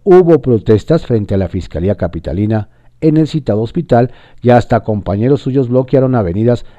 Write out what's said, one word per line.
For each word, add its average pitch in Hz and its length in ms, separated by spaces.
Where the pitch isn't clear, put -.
hubo 170 380
protestas 120 640
frente 104 300
a - 20
la 95 100
Fiscalía 92 480
Capitalina 95 720
en 156 160
el 156 120
citado 113 340
hospital 120 500
y 117 80
hasta 120 340
compañeros 107 580
suyos 131 280
bloquearon 131 460
avenidas 110 500